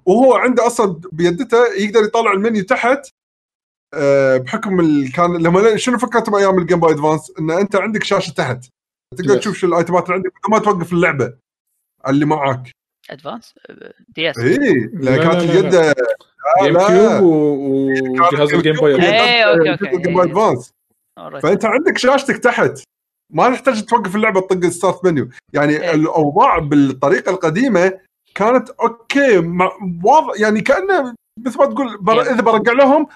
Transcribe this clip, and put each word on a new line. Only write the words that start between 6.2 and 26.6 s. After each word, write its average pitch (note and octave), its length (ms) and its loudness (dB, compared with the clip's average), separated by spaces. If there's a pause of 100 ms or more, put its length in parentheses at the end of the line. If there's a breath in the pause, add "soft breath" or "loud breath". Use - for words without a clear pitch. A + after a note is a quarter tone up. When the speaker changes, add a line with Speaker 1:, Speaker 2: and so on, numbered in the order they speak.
Speaker 1:
أيام G3 220 2
الجيم F3 220 0
بوي E3 120 4
أدفانس؟ D#3 480 -2
إن D#3+ 120 -4
أنت G3 240 -2
عندك G3+ 280 -4
شاشة F#3+ 280 -4
تحت، B2+ 340 -6 (520)
تقدر C#3 160 -2
Speaker 2:
يس. - 60 2
Speaker 1:
تشوف G3 180 -6
شو F#3 100 -2
الأيتمات E3+ 360 0
اللي F3+ 120 -4
عندك F#3 140 -6
بدون - 220 -8
ما A3 80 2
توقف F3+ 340 -2
اللعبة D#3+ 400 -2 (720)
اللي C#3+ 180 0
معاك. C#3 460 -4 (380)
Speaker 3:
أدفانس؟ - 440 -18 (160)
آه، - 240 -20 (140)
دي D#3+ 220 -6
إس. C3+ 100 -8
Speaker 1:
إيه، D#3 540 0
لأن C3+ 220 0
Speaker 2:
لا، D3+ 80 0
Speaker 1:
كانت E3+ 200 0
Speaker 2:
لا، - 20 -2
لا، E3+ 140 2
Speaker 1:
اليد، F3+ 160 2
Speaker 2:
لا. E3+ 60 6
Speaker 1:
لا، D3+ 140 2 (680)
Speaker 2:
جيم E3 100 2
Speaker 1:
لا. F#3 140 2
Speaker 2:
كيوب G3+ 360 4
و-، C3+ 920 0
Speaker 1:
كانت C3+ 160 2
Speaker 2:
وجهاز D3 160 0
Speaker 1:
جيم D3 100 0
Speaker 2:
الجيم D#3 140 0
Speaker 1:
كيوب. D#3+ 60 -4
Speaker 2:
بوي D3 160 2
Speaker 3:
إيه، A3+ 560 2
Speaker 2:
أدفانس. E3 300 0
Speaker 3:
أوكي، G3 100 -6
أوكي. F#3 60 0
Speaker 1:
جيم F3 160 -4
بوي F3+ 100 2
Speaker 3:
إيه. D#3 80 0
Speaker 1:
أدفانس. E3 420 -2 (460)
Speaker 3:
Alright. D3+ 240 -14
Speaker 1:
فأنت F#3 220 0
عندك C4 320 -2
شاشتك C4 400 0
تحت، A#3 460 -2 (460)
ما F3 200 0
تحتاج A#3+ 360 -2
توقف G#3 300 0
اللعبة G#3+ 260 0
تطق F#3 260 -2
ستارت F3+ 380 -2
منيو. D3 240 0 (240 loud breath)
يعني D3 200 0
Speaker 3:
إيه. D#3+ 200 -2
Speaker 1:
الأوضاع D#3+ 640 2
بالطريقة C#3+ 720 0